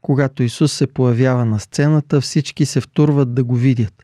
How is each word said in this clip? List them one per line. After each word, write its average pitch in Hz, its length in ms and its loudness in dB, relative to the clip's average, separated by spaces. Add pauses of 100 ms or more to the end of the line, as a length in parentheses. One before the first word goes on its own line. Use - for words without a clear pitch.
Когато 135 420 -2
Исус 123 300 0
се - 140 -2
появява 127 580 0
на 110 160 -2
сцената, 151 600 0
всички - 460 -2
се - 140 -2
втурват 143 540 0
да 127 100 0
го 120 100 -2
видят. 120 500 0